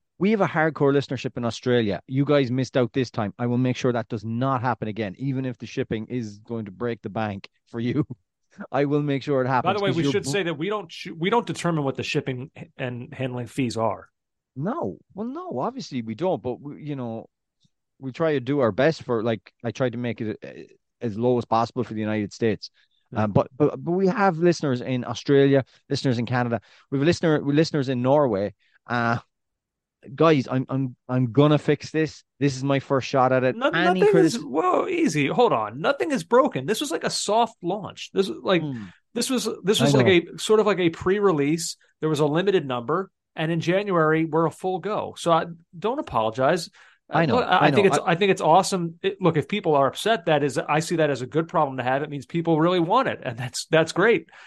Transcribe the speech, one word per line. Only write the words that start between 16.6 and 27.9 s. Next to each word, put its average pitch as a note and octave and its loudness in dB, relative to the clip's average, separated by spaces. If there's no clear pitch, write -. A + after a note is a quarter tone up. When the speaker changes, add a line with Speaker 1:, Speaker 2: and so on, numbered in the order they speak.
Speaker 1:
we, C3+ -14
you D3 -8
know, A#2 -10
we C3 -10
try D#3+ 0
to C#3 0
do C3+ -2
our A#2 4
best C3+ 2
for, A#2 -2
like, A2+ -4
I A#2 -6
try C3 -2
to A#2 -6
make A#2+ -6
it, G#2+ -6
uh, C2+ -12
as G#2+ -6
low B2 2
as G#2+ -2
possible A#2 0
for A2 -8
the G#2+ -4
United G#2+ -2
States. - -2
Speaker 2:
Yeah. G#2+ -2
Speaker 1:
Um, G#2+ 0
but, - 2
but, C3+ 0
but D#3 -4
we F#3+ 0
have F#3+ 2
listeners D#3 2
in B2 -4
Australia, C#3 4
listeners C3 0
in A#2 -2
Canada. A#2+ -2
We C#3 -2
have C#3 0
a - 2
listener, D#3+ 2
we C#3+ 0
listeners D3 2
in B2 -2